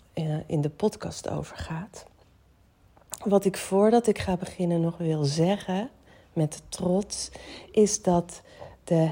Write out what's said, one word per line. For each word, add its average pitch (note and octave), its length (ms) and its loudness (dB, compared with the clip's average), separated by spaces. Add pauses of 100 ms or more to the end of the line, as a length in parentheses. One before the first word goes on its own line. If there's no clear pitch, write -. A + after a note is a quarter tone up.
(120)
eh, D#3+ 120 -4 (220)
in D#3 140 0
de D3 100 -2
podcast - 580 -4
over - 280 -8
gaat. - 500 -12 (1160)
Wat G3 200 4
ik F#3+ 120 0
voordat A3 500 4
ik G#3 120 2
ga F#3 180 -2
beginnen F3 440 -2
nog E3 160 0
wil D#3 280 0
zeggen, F#3 680 0 (420)
met D#3 360 -2
trots, - 640 -2 (400)
is G#3 320 4
dat F3 400 0 (420)
de D#3+ 280 4